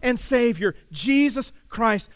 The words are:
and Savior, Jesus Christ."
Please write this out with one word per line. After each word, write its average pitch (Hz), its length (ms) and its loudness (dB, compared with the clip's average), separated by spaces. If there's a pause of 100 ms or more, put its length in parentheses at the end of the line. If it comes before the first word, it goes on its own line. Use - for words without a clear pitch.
and 247 160 0
Savior, 226 560 0 (160)
Jesus 269 600 0 (180)
Christ." 214 460 0